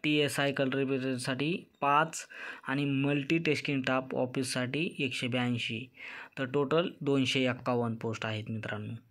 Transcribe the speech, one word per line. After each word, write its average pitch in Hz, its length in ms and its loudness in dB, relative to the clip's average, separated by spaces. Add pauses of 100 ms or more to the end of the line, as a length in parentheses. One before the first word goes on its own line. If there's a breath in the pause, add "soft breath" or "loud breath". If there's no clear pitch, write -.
टीए 147 240 4
सायकल 139 420 2
रिपेअरसाठी 135 1000 -2 (100)
पाच 147 460 2 (420 loud breath)
आणि 143 160 0
मल्टी 143 540 2
टास्किंग 143 440 0
स्टाफ 131 320 0
ऑफिससाठी 131 840 -2
एकशे 131 300 -2
ब्याऐंशी. 123 580 -2 (520 loud breath)
तर 135 60 -2
टोटल 143 460 2 (100)
दोनशे 139 400 2
एक्कावन्न 120 560 0
पोस्ट 113 300 -4
आहेत 107 240 -4
मित्रांनो. 110 420 -6 (180)